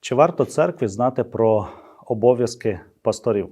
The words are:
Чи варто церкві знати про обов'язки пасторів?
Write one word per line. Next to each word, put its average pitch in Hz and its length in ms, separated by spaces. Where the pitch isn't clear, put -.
Чи - 100
варто 139 300
церкві 151 440
знати 120 360
про 110 440
обов'язки 117 760
пасторів? 104 500